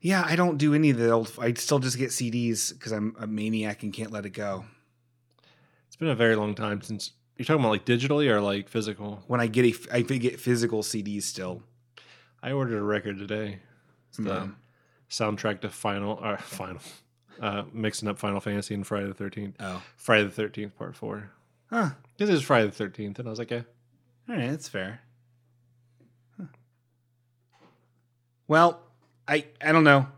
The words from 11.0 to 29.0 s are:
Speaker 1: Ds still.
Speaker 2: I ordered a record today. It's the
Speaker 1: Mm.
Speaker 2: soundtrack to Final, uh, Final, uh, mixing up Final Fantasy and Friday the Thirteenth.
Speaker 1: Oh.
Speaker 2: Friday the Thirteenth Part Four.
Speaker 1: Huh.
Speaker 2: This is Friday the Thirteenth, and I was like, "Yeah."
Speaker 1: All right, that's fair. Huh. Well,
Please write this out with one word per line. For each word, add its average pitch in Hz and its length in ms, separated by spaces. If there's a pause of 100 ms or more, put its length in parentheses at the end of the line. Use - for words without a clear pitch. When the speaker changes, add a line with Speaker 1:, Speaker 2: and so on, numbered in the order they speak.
Speaker 1:
Ds 101 220
still. 92 360 (800)
Speaker 2:
I 123 100
ordered 131 280
a 104 40
record 104 360
today. 101 400 (500)
It's - 80
the 113 60
Speaker 1:
Mm. 98 320 (540)
Speaker 2:
soundtrack 107 520
to 101 80
Final, 101 540
uh, 101 140
Final, - 440 (580)
uh, 101 240 (100)
mixing 107 340
up 101 100
Final 101 220
Fantasy 101 340
and 101 140
Friday 101 200
the 98 60
Thirteenth. 98 460
Speaker 1:
Oh. 92 240 (140)
Speaker 2:
Friday 107 260
the 98 80
Thirteenth 104 460
Part - 180
Four. 104 360 (380)
Speaker 1:
Huh. 220 220 (260)
Speaker 2:
This 208 120
is 160 120
Friday 120 260
the 98 40
Thirteenth, 101 480
and 123 80
I 110 40
was 110 80
like, 117 120
"Yeah." 117 120 (680)
Speaker 1:
All 240 60
right, 123 140
that's 147 200
fair. 98 320 (1400)
Huh. 185 60 (2000)
Well, 165 320 (480)